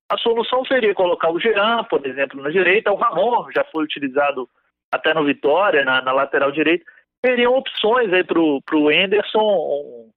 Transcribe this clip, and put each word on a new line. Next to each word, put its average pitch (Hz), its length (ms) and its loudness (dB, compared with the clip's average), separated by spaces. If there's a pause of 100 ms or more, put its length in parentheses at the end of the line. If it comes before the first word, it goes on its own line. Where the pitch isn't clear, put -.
(100)
A 202 60 -2
solução 233 480 -2
seria 226 300 0
colocar 170 360 0
o 170 80 -2
Jean, 220 460 0
por 226 220 -2
exemplo, 135 360 -6
na 143 60 -6
direita, 190 420 2
o 196 60 0
Ramon, 202 580 -2
já 143 100 0
foi 156 200 -4
utilizado 139 640 -4 (440)
até 156 200 0
no 160 120 0
Vitória, 147 600 2
na, 131 160 0
na 131 120 -2
lateral 135 380 0
direita. 156 340 0 (400)
Seriam 247 300 2
opções 233 580 0
aí 180 120 2
pro, 165 380 2
pro 151 280 2
Enderson 156 1300 0